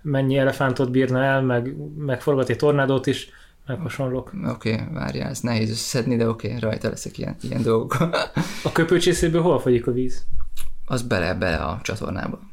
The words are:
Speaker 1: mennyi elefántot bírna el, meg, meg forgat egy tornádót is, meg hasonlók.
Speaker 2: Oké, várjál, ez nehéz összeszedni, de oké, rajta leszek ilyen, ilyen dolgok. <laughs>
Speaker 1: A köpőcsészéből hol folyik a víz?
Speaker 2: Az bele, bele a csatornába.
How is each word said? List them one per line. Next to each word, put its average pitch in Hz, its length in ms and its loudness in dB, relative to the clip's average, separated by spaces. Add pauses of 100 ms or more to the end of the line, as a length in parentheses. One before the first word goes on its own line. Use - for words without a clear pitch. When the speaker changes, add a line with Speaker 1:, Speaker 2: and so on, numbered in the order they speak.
Speaker 1:
mennyi 135 360 2
elefántot 131 540 2
bírna 127 320 2
el, 135 180 2
meg, 127 320 0 (240)
meg 139 240 -4
forgat 135 280 2
egy 117 80 0
tornádót 139 500 2
is, - 220 -2 (360)
meg 123 140 -6
hasonlók. 131 520 -6 (180)
Speaker 2:
Oké, 113 300 -2 (140)
várjál, 131 360 -4
ez 127 100 -8
nehéz 110 300 0
összeszedni, 117 460 -2
de 113 120 2
oké, 113 320 -4
rajta 110 300 -2
leszek - 280 -10
ilyen, - 240 -6
ilyen 123 220 -4
dolgok. 117 340 2 (340)
<laughs> - 320 -6
Speaker 1:
A - 80 -2
köpőcsészéből 170 680 2
hol 160 180 4
folyik 123 280 2
a 131 40 0
víz? 127 320 2 (640)
Speaker 2:
Az 127 160 0
bele, 92 320 0
bele 90 220 0
a 73 280 -2
csatornába. - 560 -6 (140)